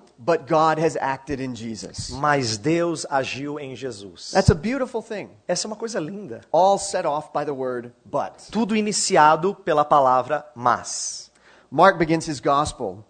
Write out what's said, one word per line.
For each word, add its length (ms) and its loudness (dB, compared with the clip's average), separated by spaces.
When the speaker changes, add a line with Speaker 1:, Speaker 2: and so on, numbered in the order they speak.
Speaker 1:
But 320 0
God 300 4
has 180 0
acted 480 -6
in 120 -6
Jesus. 560 -10
Speaker 2:
mas 480 0
Deus 500 0
agiu 500 -4
em 160 -12
Jesus. 540 -12
Speaker 1:
That's 220 6
a 40 2
beautiful 460 -4
thing. 280 -10
Speaker 2:
Essa 180 -2
é 20 -8
uma 80 -10
coisa 240 -8
linda. 420 -10
Speaker 1:
All 260 4
set 300 -4
off 260 -2
by 120 -2
the 60 -4
word 400 -6
but. 460 -6
Speaker 2:
Tudo 240 0
iniciado 800 4
pela 280 2
palavra 600 4
mas. 760 -4
Speaker 1:
Mark 260 6
begins 300 0
his 120 -6
gospel 720 -2